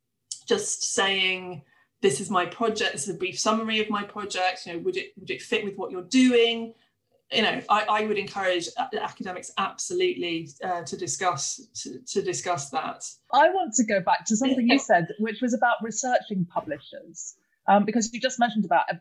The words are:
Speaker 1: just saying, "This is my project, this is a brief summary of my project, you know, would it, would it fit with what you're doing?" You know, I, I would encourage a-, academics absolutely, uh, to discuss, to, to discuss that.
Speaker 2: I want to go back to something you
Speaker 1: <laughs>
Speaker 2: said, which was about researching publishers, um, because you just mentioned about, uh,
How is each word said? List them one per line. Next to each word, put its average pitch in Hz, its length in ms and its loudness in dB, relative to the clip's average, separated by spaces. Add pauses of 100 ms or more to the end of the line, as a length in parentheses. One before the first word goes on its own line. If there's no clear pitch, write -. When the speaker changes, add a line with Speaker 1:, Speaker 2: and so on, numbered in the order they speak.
(460)
Speaker 1:
just - 480 0
saying, 185 680 -2 (400)
"This 196 180 4
is 185 100 -6
my 180 160 2
project, 208 460 -2
this - 160 -6
is 175 60 -6
a - 40 -10
brief 185 200 -4
summary 220 420 0
of 214 100 -2
my 202 120 -2
project, 185 640 -4
you 175 80 -8
know, 170 60 -6
would 180 180 -2
it, - 200 -8
would 185 120 -12
it - 120 -6
fit 208 220 -2
with 196 120 -6
what - 140 -6
you're 180 120 -8
doing?" 233 720 4 (560)
You 226 120 2
know, 180 260 0
I, 208 220 4
I 214 160 2
would 208 100 0
encourage 185 520 -2 (100)
a-, - 240 -4
academics - 560 -10
absolutely, 175 920 -2 (160)
uh, 175 200 -4
to 190 120 -8
discuss, 170 640 -2 (220)
to, - 160 -12 (140)
to 202 100 2
discuss 175 480 -2
that. - 340 -6 (300)
Speaker 2:
I 311 160 8
want 359 240 -2
to 247 100 4
go 208 160 2
back 180 260 2
to 220 100 2
something 254 300 2
you 269 120 6
Speaker 1:
<laughs> - 120 -2
Speaker 2:
said, 170 180 6 (100)
which 220 240 -2
was 240 100 0
about 240 300 2
researching 214 640 -2
publishers, - 880 -10 (320)
um, 202 180 6
because 220 300 0
you 226 60 -10
just 254 200 -2
mentioned 220 240 2
about, 170 260 2
uh, - 100 -4